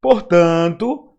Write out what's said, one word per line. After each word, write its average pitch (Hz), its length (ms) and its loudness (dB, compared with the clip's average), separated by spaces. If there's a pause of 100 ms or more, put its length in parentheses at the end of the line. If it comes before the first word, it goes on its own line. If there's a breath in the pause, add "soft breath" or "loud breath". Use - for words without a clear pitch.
Portanto 175 1200 -2